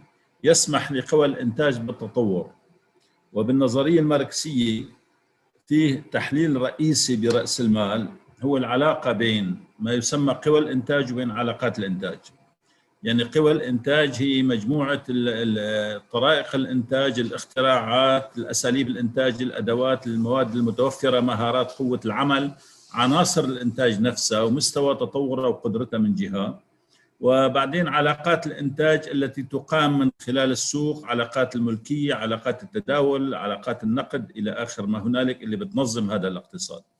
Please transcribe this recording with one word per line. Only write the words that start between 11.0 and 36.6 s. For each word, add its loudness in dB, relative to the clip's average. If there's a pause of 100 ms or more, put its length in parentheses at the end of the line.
وبين -4
علاقات -2
الإنتاج. -4 (840)
يعني 0
قوى 4
الإنتاج 0
هي 2
مجموعة 0
ال-، 0
ال-، -4 (100)
طرائق 2
الإنتاج، 0
الاختراعات، 0
الأساليب 0
الإنتاج، -2
الأدوات، 0
المواد 0
المتوفرة، 2
مهارات، 0
قوة -2
العمل، 0 (420)
عناصر 4
الإنتاج 0
نفسها 0
ومستوى 0
تطورها -2
وقدرتها -2
من 2
جهة، -4 (600)
وبعدين 2
علاقات 0
الإنتاج 0
التي -4
تقام 0
من 4 (100)
خلال 0
السوق، -4
علاقات -2
الملكية، -2
علاقات -4
التداول، 0
علاقات -6
النقد -4
إلى -4
آخر -8
ما -2
هنالك -2
اللي -6
بتنظم -4
هذا -2
الاقتصاد. -10 (180)